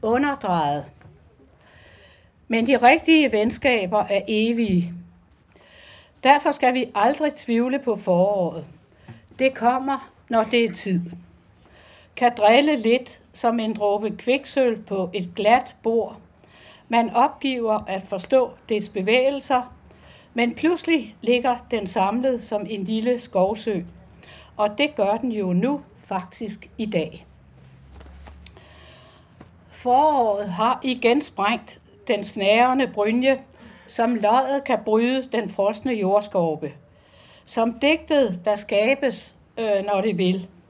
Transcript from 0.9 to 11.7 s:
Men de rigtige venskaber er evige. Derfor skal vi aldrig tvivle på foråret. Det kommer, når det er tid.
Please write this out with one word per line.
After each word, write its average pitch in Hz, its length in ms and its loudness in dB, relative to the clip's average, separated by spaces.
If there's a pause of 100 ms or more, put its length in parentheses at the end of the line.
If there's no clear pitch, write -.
Men 226 160 2
de 262 100 4
rigtige 294 560 6
venskaber 214 680 0
er 202 300 0
evige. 214 680 0 (1300)
Derfor 285 300 4
skal 247 220 2
vi 254 200 -2
aldrig 294 400 0
tvivle 240 440 0
på 240 180 -2
foråret. 180 680 0 (720)
Det 262 160 2
kommer, 262 580 -2 (160)
når 226 160 2
det 233 200 2
er 208 80 -2
tid. 180 280 -2 (1160)